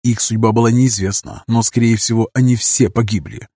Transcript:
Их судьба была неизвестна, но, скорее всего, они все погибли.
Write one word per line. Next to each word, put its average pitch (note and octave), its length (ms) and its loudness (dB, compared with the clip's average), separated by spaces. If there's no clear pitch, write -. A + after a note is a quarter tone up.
Их A#2+ 180 0
судьба A2 320 0
была A#2 180 2
неизвестна, A2+ 760 -2
но, A#2 140 0
скорее A2+ 360 2
всего, A2+ 360 -2
они B2+ 220 2
все - 340 0
погибли. - 680 -4